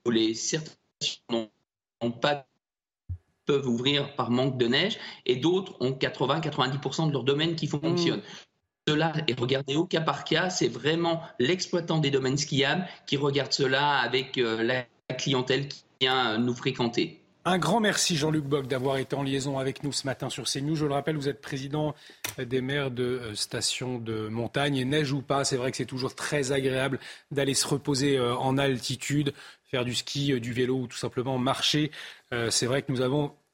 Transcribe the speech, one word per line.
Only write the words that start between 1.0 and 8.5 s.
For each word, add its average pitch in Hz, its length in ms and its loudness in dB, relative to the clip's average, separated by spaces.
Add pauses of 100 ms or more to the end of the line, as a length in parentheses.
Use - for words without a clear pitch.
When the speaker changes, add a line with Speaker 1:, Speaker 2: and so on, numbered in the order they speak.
Speaker 1:
n'ont, 113 200 -2 (520)
n'ont 120 100 0
pas, 143 340 -2 (1000)
peuvent 135 240 2
ouvrir 139 480 0
par 123 140 0
manque 127 260 2
de 120 100 2
neige, 156 320 2 (280)
et 123 100 4
d'autres 175 440 0
ont 127 120 2
quatre-vingts, 139 480 0
quatre-vingt-dix 139 380 0
pour 139 160 -4
cent 165 120 0
de 147 60 2
leurs 135 120 -2
domaines 156 320 2
qui 156 100 -4
fonctionnent. 156 540 0
Speaker 2:
Mmh. - 260 -16 (420)